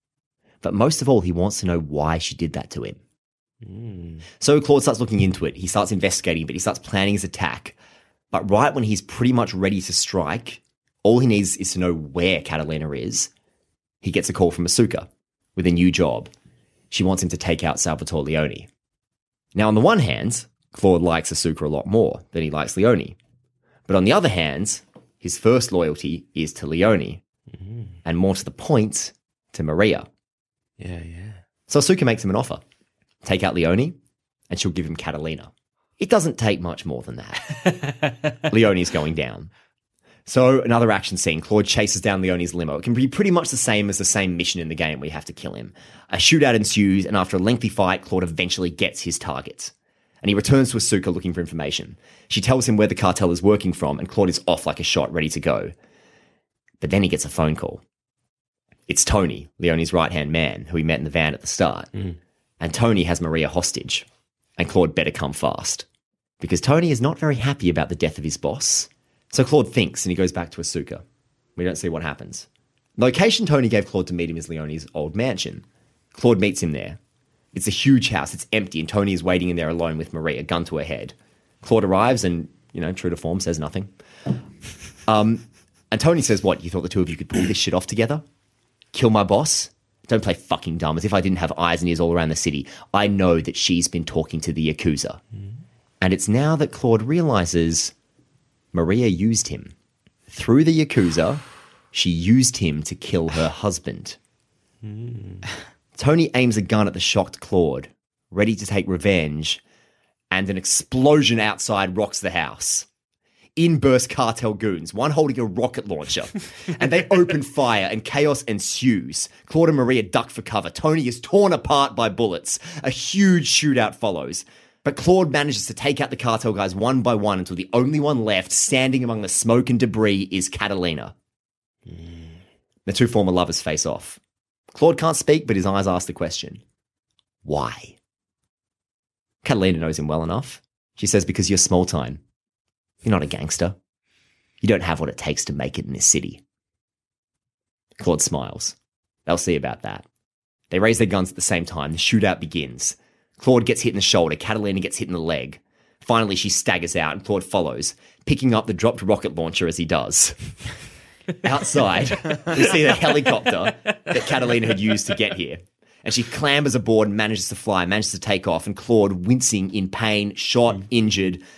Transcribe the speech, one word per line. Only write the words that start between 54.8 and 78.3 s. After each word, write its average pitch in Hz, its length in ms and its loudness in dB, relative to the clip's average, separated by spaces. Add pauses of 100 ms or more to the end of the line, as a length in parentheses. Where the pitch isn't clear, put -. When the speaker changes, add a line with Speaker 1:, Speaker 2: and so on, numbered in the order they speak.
Speaker 1:
shot, - 300 -2
ready 78 160 -2
to 78 100 -6
go. 64 320 -2 (1080)
But 78 100 -4
then 98 140 4
he 90 60 2
gets - 160 -2
a 73 40 -10
phone 78 260 0
call. - 260 -8 (1080)
It's - 180 0
Tony, 76 420 0 (120)
Leone's 82 340 0
right-hand 78 380 0
man, 71 340 -2
who 82 120 -4
he 78 60 0
met 80 160 0
in 71 60 -6
the 73 60 -6
van 76 220 0
at - 80 -12
the - 60 -10
start. 60 460 -2
Speaker 2:
Mm. 92 240 -8 (420)
Speaker 1:
And 82 140 -6
Tony 113 300 4
has 85 180 0
Maria 80 260 0
hostage. - 600 -4 (500)
And 87 120 0
Claude 82 260 2
better 76 160 0
come 69 220 -6
fast. - 520 -4 (540)
Because - 220 -2
Tony 160 280 2
is 123 120 0
not 143 180 -2
very 151 160 0
happy 120 340 0
about 78 200 0
the 87 60 -6
death 78 220 -2
of - 60 -12
his 76 140 -6
boss. - 520 -2 (420)
So - 120 2
Claude 131 300 4
thinks, - 320 0
and 95 60 -2
he 90 40 0
goes 90 160 0
back 85 200 -8
to - 100 -14
Asuka. 80 400 -8 (560)
We 87 80 -2
don't 87 120 -4
see 90 120 -4
what 80 140 -6
happens. - 440 -10 (480)
The 113 100 4
location 196 400 2
Tony 139 220 4
gave 104 180 2
Claude 90 220 -2
to 90 60 -6
meet 85 160 -2
him 82 80 -6
is 80 100 -10
Leone's 78 460 -8
old 78 220 -6
mansion. 113 500 -4 (480)
Claude 120 260 4
meets 98 240 0
him 80 80 -2
there. 67 280 -8 (540)
It's 92 140 -6
a - 40 -2
huge 135 380 4
house. 78 240 -4